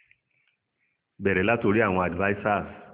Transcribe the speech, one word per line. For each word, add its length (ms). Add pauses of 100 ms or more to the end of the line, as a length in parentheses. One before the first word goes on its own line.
(1200)
Bẹ̀rẹ̀ 280
látòrí 340
àwọn 200
advisers 680 (260)